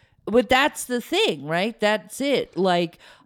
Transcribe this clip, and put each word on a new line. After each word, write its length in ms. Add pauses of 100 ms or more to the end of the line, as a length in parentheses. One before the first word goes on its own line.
(260)
but 220
that's 380
the 160
thing, 460
right? 320
That's 420
it. 340
Like, 440 (260)